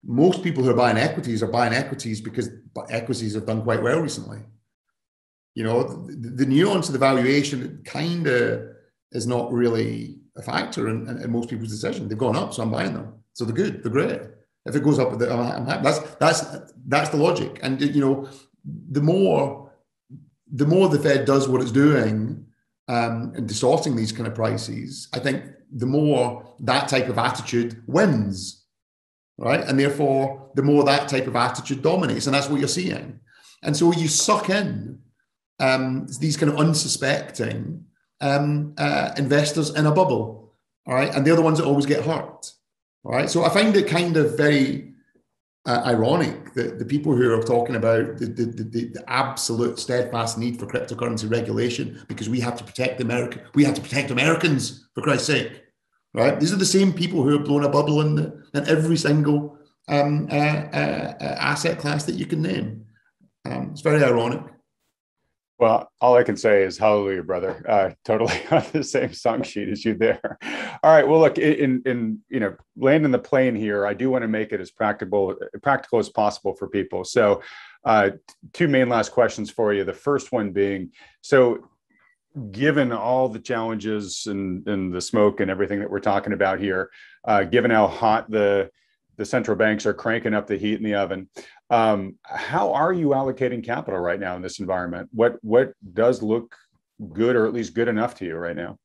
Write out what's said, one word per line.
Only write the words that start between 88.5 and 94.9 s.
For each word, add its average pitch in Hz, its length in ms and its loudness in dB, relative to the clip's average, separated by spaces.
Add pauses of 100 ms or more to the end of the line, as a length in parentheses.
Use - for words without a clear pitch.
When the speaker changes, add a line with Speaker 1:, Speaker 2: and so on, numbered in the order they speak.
Speaker 2:
the 107 80 -6
central 110 320 -2
banks 107 300 2
are 101 80 0
cranking 113 400 -2
up 104 120 -2
the 101 100 -4
heat 107 200 -2
in 104 80 -6
the 104 100 -2
oven, 95 340 -4 (420)
um, 107 520 2
how - 500 -4
are 156 220 2
you 165 140 0
allocating 131 540 -2
capital 117 360 -6
right 87 220 -2
now 90 160 -6
in 90 60 -10
this 92 180 -12
environment? 90 520 -4